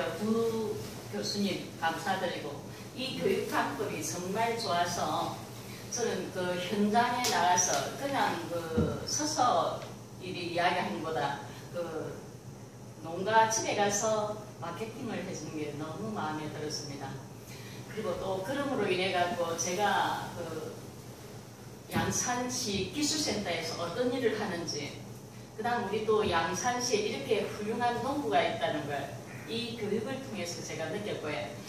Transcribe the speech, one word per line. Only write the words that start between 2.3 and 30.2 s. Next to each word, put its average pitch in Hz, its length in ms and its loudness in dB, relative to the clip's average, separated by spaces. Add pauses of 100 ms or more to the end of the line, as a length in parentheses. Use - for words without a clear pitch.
이 254 240 -4
교육 - 300 2
방법이 - 540 0
정말 208 560 0
좋아서 135 800 2 (540)
저는 196 420 0
그 180 220 0
현장에 208 760 4
나가서 - 680 4
그냥 - 520 0
그 - 580 2
서서 - 760 4 (400)
이리 175 320 -4
이야기하는 170 480 2
것보다 - 380 0 (340)
그 165 460 -4 (840)
농가 214 480 6
집에 - 260 2
가서 214 600 2 (220)
마케팅을 185 680 -6
해주는 156 320 -6
게 147 220 -4
너무 196 320 -4
마음에 156 400 -2
들었습니다. 139 580 -6 (800)
그리고 190 300 -2
또 190 240 -2
그럼으로 262 440 0
인해 185 260 2
갖고 175 440 2
제가 196 800 2
그 - 380 -6 (1160)
양산시 247 1040 2
기술센터에서 202 880 0
어떤 233 320 2
일을 220 260 2
하는지, 170 600 -4 (560)
그다음 233 320 0
우리 214 160 0
또 214 240 6
양산시에 202 680 2
이렇게 208 420 2
훌륭한 233 600 0
농부가 233 400 4
있다는 156 420 0
걸 139 320 -4 (320)
이 226 280 -2
교육을 233 460 -2